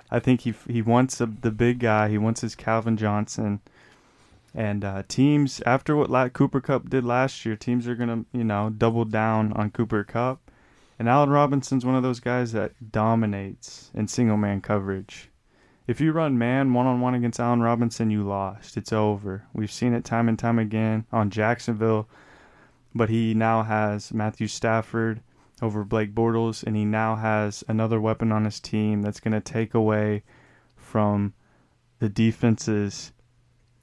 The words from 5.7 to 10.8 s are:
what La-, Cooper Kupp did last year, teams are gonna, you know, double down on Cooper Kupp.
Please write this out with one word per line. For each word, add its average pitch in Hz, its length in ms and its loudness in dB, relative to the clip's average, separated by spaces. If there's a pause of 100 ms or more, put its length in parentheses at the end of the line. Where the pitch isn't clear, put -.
what 147 120 2
La-, 127 200 2
Cooper 139 320 0
Kupp 127 280 -2
did 123 160 0
last 127 400 -2
year, 110 120 -4
teams 120 300 -2
are 120 100 -4
gonna, 117 360 -4
you 117 120 -2
know, 107 260 0
double 113 340 0
down 110 480 0
on 104 180 -2
Cooper 110 340 -2
Kupp. 127 360 -4 (600)